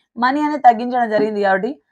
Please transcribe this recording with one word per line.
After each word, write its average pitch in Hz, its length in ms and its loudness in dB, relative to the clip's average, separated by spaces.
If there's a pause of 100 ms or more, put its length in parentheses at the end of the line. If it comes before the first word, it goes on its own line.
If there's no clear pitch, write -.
(160)
మనీ 254 240 0
అనేది 302 220 -2
తగ్గించడం 240 480 2
జరిగింది 214 320 0
కాబట్టి 196 500 -2